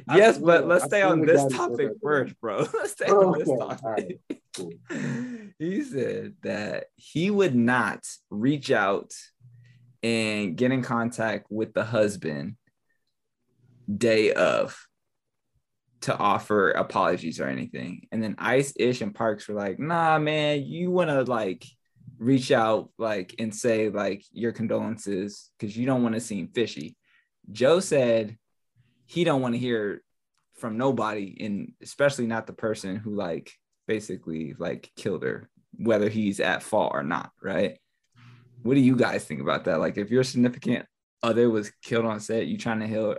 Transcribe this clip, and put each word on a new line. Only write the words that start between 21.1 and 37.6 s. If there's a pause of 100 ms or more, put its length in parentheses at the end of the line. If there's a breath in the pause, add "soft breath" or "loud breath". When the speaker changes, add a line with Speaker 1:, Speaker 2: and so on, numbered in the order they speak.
Speaker 2:
like, (520)
reach
out,
like,
and
say,
like,
your
condolences
'cause
you
don't
wanna
seem
fishy." (560)
Joe
said (680)
he
don't
wanna
hear (520)
from
nobody,
and
especially
not
the
person
who,
like, (340)
basically,
like,
killed
her, (260)
whether
he's
at
fault
or
not, (100)
right? (840 soft breath)